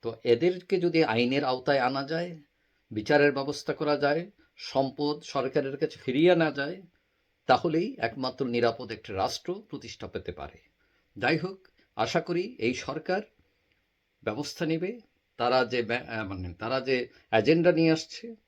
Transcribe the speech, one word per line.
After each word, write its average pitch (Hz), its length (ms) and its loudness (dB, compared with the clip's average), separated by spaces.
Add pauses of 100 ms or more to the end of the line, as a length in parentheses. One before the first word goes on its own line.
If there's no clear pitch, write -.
তো 113 220 -8
এদেরকে 170 560 2
যদি 160 240 4
আইনের 123 400 2
আওতায় 131 360 2
আনা 135 220 0
যায়, 165 380 -6 (500)
বিচারের 143 420 4
ব্যবস্থা 139 400 -4
করা 147 240 0
যায়, 147 340 0 (260)
সম্পদ 147 680 -2
সরকারের 135 540 -2
কাছে 156 220 -4
ফিরিয়ে 156 340 4
আনা 165 180 4
যায়, 143 320 -6 (640)
তাহলেই 170 520 2
একমাত্র 127 480 -4
নিরাপদ 117 460 0
একটি 107 200 -12
রাষ্ট্র 120 420 -4 (160)
প্রতিষ্ঠা 113 380 -12
পেতে 87 240 -8
পারে। 71 260 -14 (600)
যাই 131 180 2
হোক, 185 320 -8 (280)
আশা 113 240 0
করি 175 380 -4
এই 123 160 0
সরকার 160 480 -4 (1000)
ব্যবস্থা 143 440 -6
নেবে। 180 340 -4 (360)
তারা 123 280 2
যে 120 180 -2
ব্যা-, 117 260 -4
আহ, 110 200 -6
মানে, 92 260 -8
তারা 120 260 -4
যে 127 280 -2 (240)
এজেন্ডা 160 400 4
নিয়ে 160 200 4
আসছে 226 420 -4 (140)